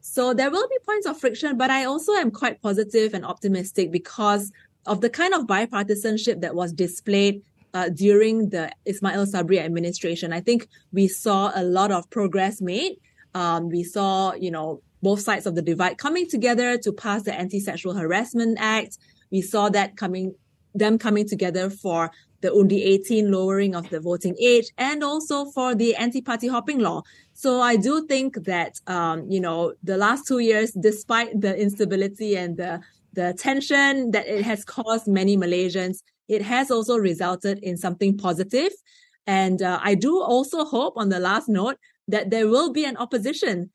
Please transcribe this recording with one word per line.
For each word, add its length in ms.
So 320
there 160
will 200
be 160
points 200
of 140
friction, 380
but 120
I 140
also 300
am 180
quite 300
positive 520
and 120
optimistic 640
because 600
of 160
the 80
kind 240
of 140
bipartisanship 920
that 140
was 160
displayed, 720
uh, 160
during 600
the 220
Ismail 400
Sabri 340
administration. 760
I 60
think 280
we 160
saw 460
a 100
lot 280
of 180
progress 520
made. 360
Um, 360
we 140
saw, 500
you 180
know, 300
both 160
sides 260
of 80
the 80
divide 360
coming 300
together 500
to 140
pass 320
the 100
Anti-Sexual 600
Harassment 680
Act. 380
We 120
saw 280
that 280
coming, 360
them 240
coming 300
together 420
for 420
the 100
Undi 320
eighteen 480
lowering 440
of 140
the 100
voting 400
age 380
and 260
also 420
for 300
the 200
anti-party 520
hopping 320
law. 240
So 280
I 140
do 320
think 380
that, 420
um, 420
you 100
know, 340
the 140
last 300
two 120
years, 320
despite 680
the 200
instability 760
and 220
the, 240
the 240
tension 720
that 160
it 160
has 200
caused 440
many 300
Malaysians, 640
it 140
has 300
also 260
resulted 640
in 180
something 400
positive. 540
And, 360
uh, 200
I 140
do 260
also 440
hope, 320
on 120
the 100
last 300
note, 280
that 220
there 180
will 240
be 140
an 120
opposition. 760